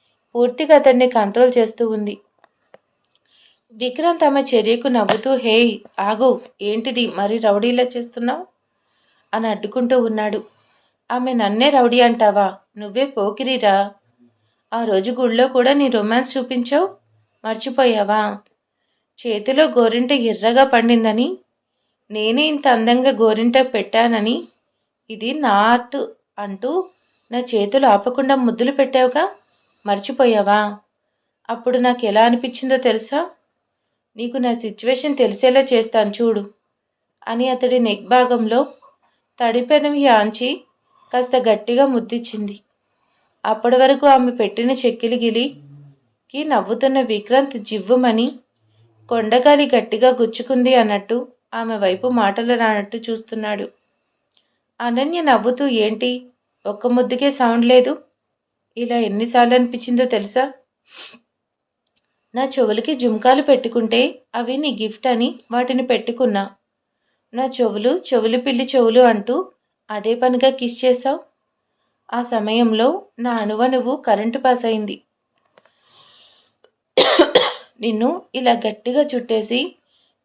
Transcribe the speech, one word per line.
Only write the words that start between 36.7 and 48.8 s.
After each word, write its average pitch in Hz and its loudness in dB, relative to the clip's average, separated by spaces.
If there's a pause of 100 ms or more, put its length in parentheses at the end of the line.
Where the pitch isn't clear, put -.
అని 233 -2
అతడి 254 0
నెక్ 208 -2
భాగంలో 240 2 (760)
తడి 240 0
పెదవి 294 2
ఆంచి 233 2 (520)
కాస్త 247 0
గట్టిగా 240 2
ముద్దిచ్చింది. 220 -6 (840)
అప్పటి 220 0
వరకు 277 4
ఆమె 247 6
పెట్టిన 233 -2
చెక్కిలి 240 -2
గిలికి - -6
నవ్వుతున్న 262 0
విక్రాంత్ 247 -2
జివ్వుమని 226 0 (760)